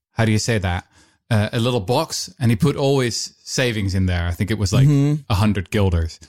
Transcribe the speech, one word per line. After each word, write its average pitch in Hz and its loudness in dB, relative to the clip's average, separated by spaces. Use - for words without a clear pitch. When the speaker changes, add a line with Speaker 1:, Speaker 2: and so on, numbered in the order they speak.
Speaker 1:
how 117 -2
do 110 2
you 107 2
say 113 -2
that? 92 -4
Uh, 107 0
a 123 -2
little 120 0
box, 127 -4
and 120 2
he 117 2
put 143 0
all 139 2
his - -4
savings 107 -2
in 95 2
there. 87 0
I 87 -2
think 92 -4
it 110 -4
was, 98 -2
like, 131 4
Speaker 2:
Mm-hmm. 147 2
Speaker 1:
a 113 0
hundred 104 0
guilders, 87 0